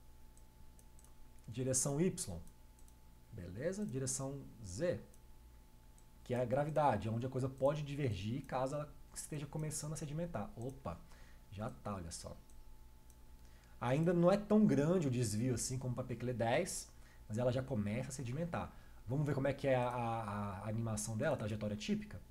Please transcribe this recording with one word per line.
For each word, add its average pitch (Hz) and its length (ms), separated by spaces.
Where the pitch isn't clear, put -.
Direção 131 540
Y, 175 360
beleza? 113 540
Direção 135 560
Z, 113 340
que 123 80
é 120 80
a - 20
gravidade, 135 640
onde 117 180
a 135 40
coisa 131 180
pode 147 360
divergir 131 600
caso 135 320
ela 151 180
esteja 151 320
começando 151 460
a - 20
sedimentar. 151 640
Opa, 117 420
já 104 160
tá, - 260
olha 85 160
só. - 240
Ainda 151 340
não 170 160
é 196 60
tão 214 300
grande 147 420
o 131 40
desvio 117 440
assim 131 220
como 123 180
pra 131 80
Peclet 120 340
dez, 127 540
mas 107 80
ela 120 160
já 127 100
começa 107 460
a - 20
sedimentar. 127 640
Vamos 139 180
ver 143 80
como 139 140
é 135 60
que 139 140
é 131 80
a, 123 120
a, 110 720
a 101 80
animação 110 480
dela, 135 200
a - 20
trajetória 107 400
típica? - 420